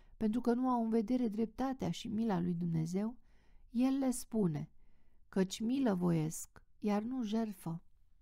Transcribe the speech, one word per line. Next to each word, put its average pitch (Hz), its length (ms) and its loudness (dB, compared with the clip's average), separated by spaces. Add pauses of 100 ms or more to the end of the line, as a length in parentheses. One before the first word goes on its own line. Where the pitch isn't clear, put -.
(180)
pentru 220 240 0
că 240 120 4
nu 254 140 2
au 240 160 2
în 226 60 -2
vedere 226 380 2
dreptatea 226 640 -2
și - 160 -6
mila 214 320 0
lui 180 140 0
Dumnezeu, 170 640 -2 (520)
el 262 280 2
le 262 140 2
spune, 170 600 -2 (580)
"Căci 190 300 0
milă 240 340 2
voiesc, 170 720 0 (160)
iar 208 220 0
nu 254 220 -4
jertfă." 208 580 -4 (400)